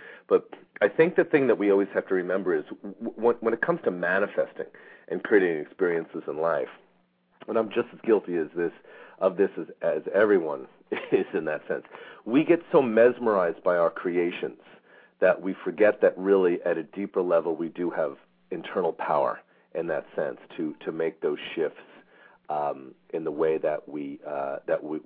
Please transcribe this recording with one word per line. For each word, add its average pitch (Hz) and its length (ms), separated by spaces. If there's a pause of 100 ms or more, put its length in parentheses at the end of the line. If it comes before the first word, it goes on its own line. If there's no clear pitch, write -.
(280)
But 95 220 (320)
I 104 60
think 165 280
the 185 80
thing 135 240
that 107 100
we 101 140
always 98 220
have 95 140
to 95 60
remember 92 420
is 76 100
w-, 101 380
w-, 113 240
when, 117 120
when 113 140
it 113 80
comes - 220
to - 80
manifesting 90 760 (420)
and 87 140
creating 92 360
experiences 82 680
in 73 100
life, 78 320 (800)
and 110 100
I'm 113 120
just 117 240
as 90 120
guilty 95 320
as 78 180
this, 85 160 (480)
of 92 180
this 98 200
as, 82 100 (140)
as 78 200 (120)
everyone 85 540 (240)
<laughs> - 200
is 160 220
in 85 120
that 76 220
sense, 69 160 (420)
we 127 180
get 165 180 (100)
so 160 100
mesmerized 110 800
by 90 120
our 85 140
creations 87 720 (580)
that 90 220
we 92 220
forget 101 380
that 95 160
really 92 480
at 85 120
a 80 60
deeper 95 380
level 85 340
we 80 140
do 87 200
have 76 280 (340)
internal 87 420
power 69 460 (360)
in 82 120
that 76 180 (100)
sense 71 220 (200)
to, 78 180 (100)
to 87 60
make 80 300
those 76 180 (160)
shifts 76 240 (760)
um, 69 400 (200)
in 82 100
the 78 80
way 80 260
that 76 300
we, 71 400
uh, 69 300 (100)
that 80 160
we, 76 220